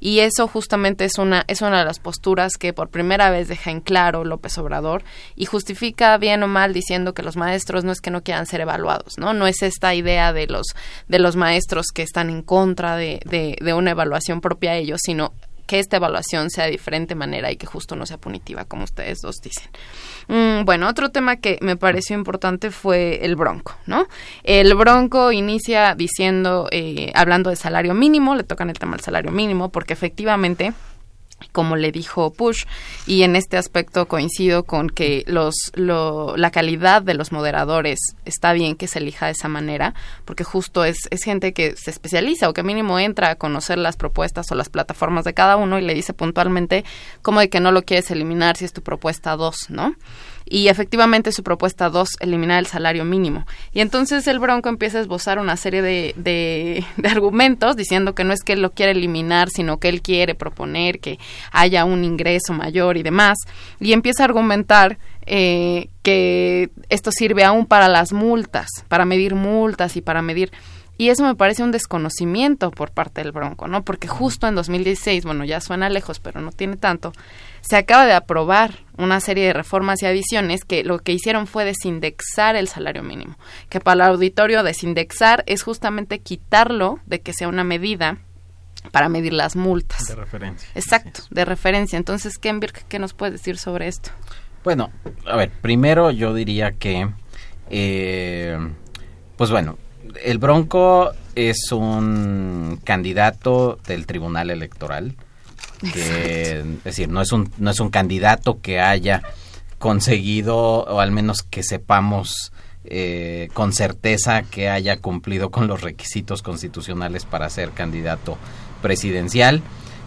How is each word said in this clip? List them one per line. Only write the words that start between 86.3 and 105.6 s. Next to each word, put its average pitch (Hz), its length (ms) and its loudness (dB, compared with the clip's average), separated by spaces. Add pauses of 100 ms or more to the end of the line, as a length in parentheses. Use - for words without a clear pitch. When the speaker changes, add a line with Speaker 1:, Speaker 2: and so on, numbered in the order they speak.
Speaker 1:
de 175 160 -6
que 175 100 -10
sea 175 160 -6
una 180 160 -2
medida 180 540 -2 (760)
para 147 160 6
medir 165 240 -2
las 156 240 0
multas. 185 500 -2
Speaker 2:
De 110 100 -8
referencia. 98 580 -12
Speaker 1:
Exacto, 226 400 -2
Speaker 2:
Así - 160 -16
es. - 40 -14
Speaker 1:
de 180 120 0
referencia. 185 500 0
Entonces, 196 400 -4
Kenvirk, 214 520 -6
¿qué 208 100 -6
nos 190 160 -8
puedes 202 260 -4
decir 180 160 -6
sobre 175 320 -6
esto? - 220 -10 (540)
Speaker 2:
Bueno, 143 260 0 (360)
a 101 100 -2
ver, 98 140 0 (120)
primero 147 480 4
yo 110 240 0
diría 104 380 -2
que, 95 360 -2 (640)
eh, 92 880 -2 (800)
pues 117 140 2
bueno, 85 280 0 (460)
el 113 140 0
Bronco 175 720 6 (240)
es 113 380 0
un 101 1120 -2
candidato 110 1000 2
del 82 200 -6
Tribunal 85 440 -4
Electoral, 80 640 -8 (800)